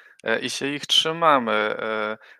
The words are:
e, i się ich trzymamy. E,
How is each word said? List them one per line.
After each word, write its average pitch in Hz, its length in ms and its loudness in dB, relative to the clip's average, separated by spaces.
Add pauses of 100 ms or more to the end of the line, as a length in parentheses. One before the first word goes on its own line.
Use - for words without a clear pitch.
(240)
e, 117 160 0
i 127 100 -6
się - 180 -6
ich 143 180 -6
trzymamy. 156 640 2
E, 107 640 -2 (220)